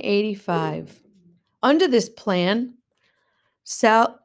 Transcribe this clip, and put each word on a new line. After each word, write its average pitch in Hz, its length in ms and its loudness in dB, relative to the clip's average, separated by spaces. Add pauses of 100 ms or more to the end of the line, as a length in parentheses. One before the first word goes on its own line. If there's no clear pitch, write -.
eighty-five. 175 960 -4 (640)
Under 311 260 2
this 233 220 0
plan, 202 640 -2 (920)
sal-, 226 600 2